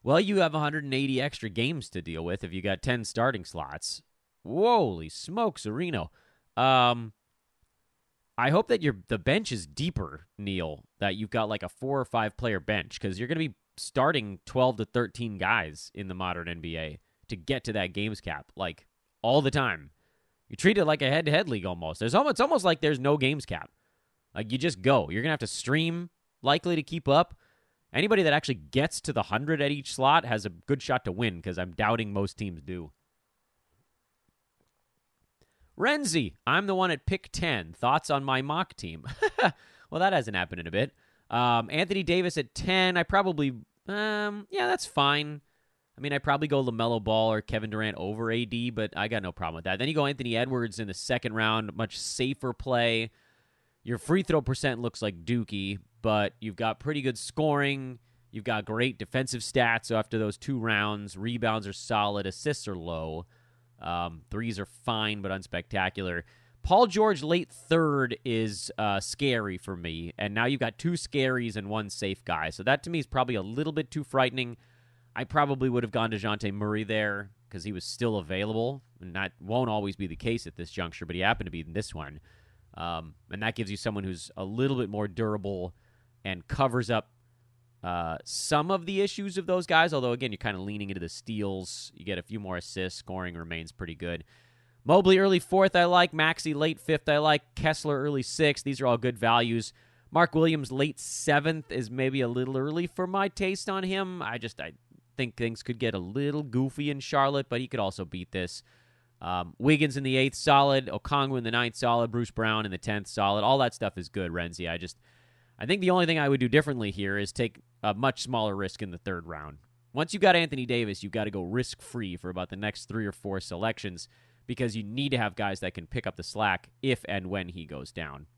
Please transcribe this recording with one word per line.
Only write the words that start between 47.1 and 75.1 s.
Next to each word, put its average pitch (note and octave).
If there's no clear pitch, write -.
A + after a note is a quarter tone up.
or G#2+
Kevin A2
Durant G#2+
over G#2+
A A#2
D, A#2+
but A2
I G#2
got A2
no F2+
problem E2
with E2
that. F#2+
Then C3
you D#3+
go D3
Anthony C3
Edwards A#2+
in G#2+
the F#2
second A#2+
round, A2
much G#2+
safer B2+
play. A#2
Your A#2
free F3+
throw D#3
percent B2+
looks A#2
like F#2
Dookie, G2+
but G#2+
you've G#2+
got A2+
pretty D3
good B2+
scoring. C#3
You've G#2+
got A2
great A#2+
defensive B2+
stats A#2
after A2
those G#2+
two C3+
rounds. G#2
Rebounds A2
are G2
solid. G#2
Assists -
are G2
low. D#2+
Um, E2+
threes A2
are G2
fine, G#2+
but F#2+
unspectacular. F#2
Paul G#3+
George, F#3+
late E3
third, C#3+
is, A2+
uh, G2+
scary A2
for F#2
me. E2
And G2+
now A2+
you've C3+
got A2+
two E3+
scaries C3
and G2+
one G#2+
safe F#2+
guy. D#2+
So F#2+
that, C#3
to E3
me, E3+
is C3+
probably B2+
a F#2+
little C3+
bit C#3+
too D3+
frightening. B2+